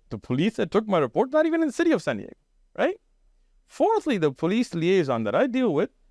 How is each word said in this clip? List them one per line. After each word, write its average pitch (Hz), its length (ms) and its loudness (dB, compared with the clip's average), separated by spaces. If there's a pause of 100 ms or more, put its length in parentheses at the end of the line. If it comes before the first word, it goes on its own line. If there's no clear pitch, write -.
the 113 80 -10
police 151 400 -2
that 202 140 -2
took 220 180 0
my 190 80 2
report, 165 340 0
not 311 140 4
even 330 160 0
in 320 60 0
the 247 60 -4
city 339 200 2
of 190 80 0
San 123 160 -4
Diego, - 160 -12 (440)
right? 330 220 -2 (680)
Fourthly, 330 500 0
the 156 140 2
police 202 420 -2
liaison 160 500 0
that 107 120 -2
I 233 120 2
deal 240 260 0
with 170 160 0 (220)